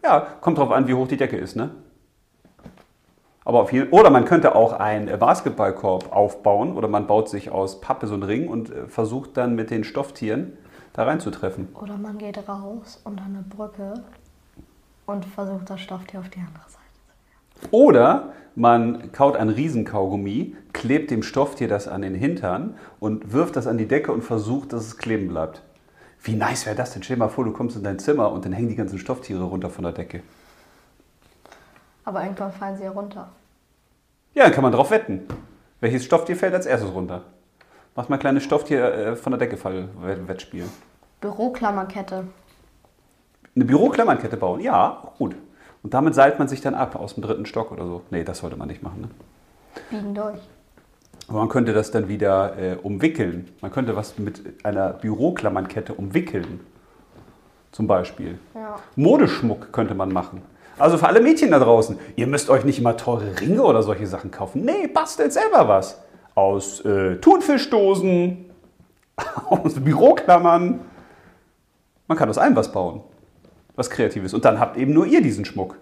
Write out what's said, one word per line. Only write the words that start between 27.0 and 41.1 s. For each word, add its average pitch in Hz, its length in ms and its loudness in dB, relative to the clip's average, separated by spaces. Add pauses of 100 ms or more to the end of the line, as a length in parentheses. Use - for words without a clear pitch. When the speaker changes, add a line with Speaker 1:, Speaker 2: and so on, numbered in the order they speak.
Speaker 1:
Stell 127 120 -6
dir 117 60 -2
mal 110 80 0
vor, 131 160 -4
du 107 80 -4
kommst 117 240 -6
in 98 60 -10
dein 98 140 -6
Zimmer 135 360 0
und 95 100 -8
dann 95 80 -6
hängen 113 160 -4
die 107 80 -4
ganzen 98 240 -6
Stofftiere 98 440 -8
runter 90 260 -6
von 87 160 -10
der 82 80 -6
Decke. - 280 -12 (1800)
Speaker 2:
Aber 190 200 -6
irgendwann 196 280 -8
fallen 196 240 -10
sie 196 80 -12
ja 190 80 -10
runter. 196 380 -12 (1040)
Speaker 1:
Ja, 285 100 6
dann 165 80 10
kann 139 120 2
man 127 100 4
drauf 123 180 4
wetten. 214 300 0 (580)
Welches 123 240 -2
Stofftier 170 320 0
fällt 180 180 -2
als 180 120 -2
erstes 113 280 -2
runter? 90 280 -8 (720)
Mach 123 140 -8
mal 143 80 0
ein 135 60 -4
kleines 139 220 2
Stofftier, 143 500 0
äh, 110 240 -4
von - 140 -6
der 123 80 -4
Decke 160 180 -4
fall, 95 320 -8 (120)
Wett-, 92 240 -8
Wettspiel. 92 380 -12 (560)